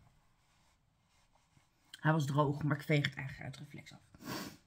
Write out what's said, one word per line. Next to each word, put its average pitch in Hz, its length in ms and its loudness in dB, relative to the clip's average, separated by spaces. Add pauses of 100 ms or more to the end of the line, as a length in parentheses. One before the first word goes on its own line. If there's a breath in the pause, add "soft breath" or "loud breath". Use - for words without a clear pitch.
(1900)
hij - 220 2
was 160 140 4
droog, 143 360 2
maar 139 140 2
ik 139 60 -6
veeg 143 220 4
het - 100 -2
eigenlijk 135 320 -8
uit 135 100 -10
reflex - 360 -16
af. - 80 -20 (680 loud breath)